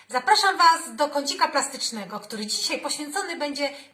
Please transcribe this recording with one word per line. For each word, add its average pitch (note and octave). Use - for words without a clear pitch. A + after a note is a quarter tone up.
Zapraszam G4
Was -
do D4
kącika C#4+
plastycznego, A3
który G#3+
dzisiaj -
poświęcony D4+
będzie C#4+